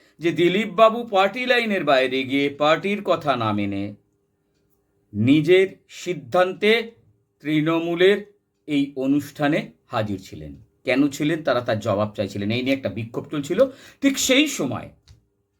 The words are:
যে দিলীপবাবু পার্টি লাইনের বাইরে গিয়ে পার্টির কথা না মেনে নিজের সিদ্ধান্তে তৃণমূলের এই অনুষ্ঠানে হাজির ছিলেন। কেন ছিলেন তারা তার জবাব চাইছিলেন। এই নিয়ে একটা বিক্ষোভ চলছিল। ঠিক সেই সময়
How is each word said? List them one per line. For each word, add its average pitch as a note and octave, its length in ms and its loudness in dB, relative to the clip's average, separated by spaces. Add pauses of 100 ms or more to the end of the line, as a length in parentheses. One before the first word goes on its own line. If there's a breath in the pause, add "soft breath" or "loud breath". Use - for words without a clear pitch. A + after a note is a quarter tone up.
(180 soft breath)
যে E3 140 0
দিলীপবাবু G#3 720 2
পার্টি G3+ 400 0
লাইনের A3 380 0
বাইরে C3 380 2
গিয়ে C#3 280 -2
পার্টির D#3+ 520 0
কথা D3+ 340 0
না A2 160 0
মেনে G2+ 420 -4 (1160)
নিজের D#3 540 4 (220)
সিদ্ধান্তে F3+ 1000 -2 (500)
তৃণমূলের E3 960 0 (320)
এই C#3 300 -2
অনুষ্ঠানে C#3+ 760 -2 (140)
হাজির G#2+ 340 -4
ছিলেন। D2+ 420 -16 (220)
কেন C3+ 240 2
ছিলেন D3+ 340 -2
তারা B2 180 0
তার A#2 200 -2
জবাব G#2 340 -2
চাইছিলেন। G2+ 360 -4
এই B2 120 -2
নিয়ে C3+ 140 0
একটা B2 120 -4
বিক্ষোভ A2 420 -10
চলছিল। E3+ 340 0 (360 loud breath)
ঠিক C4+ 180 2
সেই C#4 300 2
সময় A#2+ 400 -6 (720)